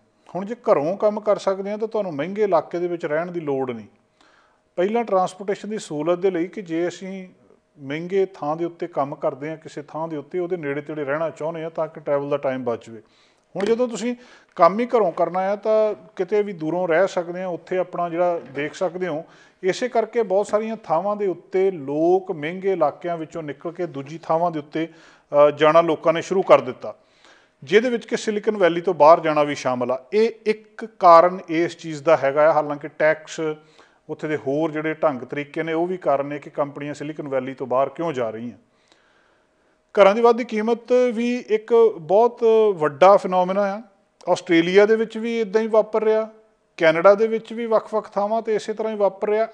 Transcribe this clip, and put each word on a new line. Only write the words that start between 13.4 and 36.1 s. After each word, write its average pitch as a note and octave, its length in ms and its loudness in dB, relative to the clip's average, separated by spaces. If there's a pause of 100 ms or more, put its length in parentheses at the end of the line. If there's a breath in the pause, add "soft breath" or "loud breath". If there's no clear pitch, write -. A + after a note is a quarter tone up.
ਹੁਣ F#3+ 100 -4
ਜਦੋਂ A3+ 220 0
ਤੁਸੀਂ A#3 280 -6 (400 loud breath)
ਕੰਮ F3+ 240 4
ਹੀ B3 60 -2
ਘਰੋਂ A3+ 260 2
ਕਰਨਾ E3+ 280 -2
ਆ F#3+ 160 -2
ਤਾਂ G#3+ 400 0 (200)
ਕਿਤੇ G3+ 260 -2
ਵੀ G#3 120 -6
ਦੂਰੋਂ E3 340 -4
ਰਹਿ E3+ 200 4
ਸਕਦੇ F3 360 -6
ਆ, F#3+ 40 -8
ਉੱਥੇ F3+ 300 -6
ਆਪਣਾ F3 320 -4
ਜਿਹੜਾ E3+ 320 -2 (140)
ਦੇਖ C#3+ 180 -6
ਸਕਦੇ F3+ 340 -6
ਹੋ। D#3+ 160 -6 (400 soft breath)
ਇਸੇ F#3+ 260 -2
ਕਰਕੇ A#3 340 -2
ਬਹੁਤ G3 240 0
ਸਾਰੀਆਂ A3 300 -4
ਥਾਵਾਂ F#3+ 380 -2
ਦੇ G#3 120 -4
ਉੱਤੇ F#3+ 440 -2
ਲੋਕ E3+ 600 0
ਮਹਿੰਗੇ F#3 420 -4
ਇਲਾਕਿਆਂ E3+ 440 -2
ਵਿੱਚੋਂ D#3+ 260 -10
ਨਿਕਲ D3 280 -10
ਕੇ F3 140 -8
ਦੂਜੀ C#3+ 380 -12
ਥਾਵਾਂ E3 280 0
ਦੇ D#3+ 80 -6
ਉੱਤੇ, D#3+ 280 -6 (600 soft breath)
ਅ, D3+ 40 2
ਜਾਣਾ D3+ 300 6
ਲੋਕਾਂ D#3+ 320 2
ਨੇ E3 80 -4
ਸ਼ੁਰੂ F#3 200 -2
ਕਰ D3+ 200 6
ਦਿੱਤਾ, A#2+ 340 -10 (680 soft breath)
ਜਿਹਦੇ G#3 260 2
ਵਿੱਚ A#3 160 -4
ਕਿ A3+ 120 -6
ਸਿਲੀਕਨ G#3 400 -4
ਵੈਲੀ E3+ 240 2
ਤੋਂ F#3 120 -2
ਬਾਹਰ D#3+ 260 8
ਜਾਣਾ D3+ 240 2
ਵੀ C#3+ 120 -2
ਸ਼ਾਮਲ B2 360 -2
ਆ। B2+ 220 -6
ਇਹ A3 160 2 (160)
ਇੱਕ G#3+ 400 -6
ਕਾਰਨ F3+ 540 6 (100)
ਇਸ E3+ 280 -2
ਚੀਜ਼ D3+ 260 -10
ਦਾ D#3 140 4
ਹੈਗਾ C#3 320 2
ਆ। D#3 40 4
ਹਾਲਾਂਕਿ D3 340 -4
ਟੈਕਸ, D#3 540 -2 (680 soft breath)
ਉੱਥੇ D#3 180 -10
ਦੇ D3+ 100 -4
ਹੋਰ D3 340 -4
ਜਿਹੜੇ D#3 220 -4
ਢੰਗ D3+ 280 -2
ਤਰੀਕੇ C#3+ 420 -8
ਨੇ D#3+ 100 -6
ਉਹ E3+ 140 -2
ਵੀ F#3 100 -6
ਕਾਰਨ C#3 280 0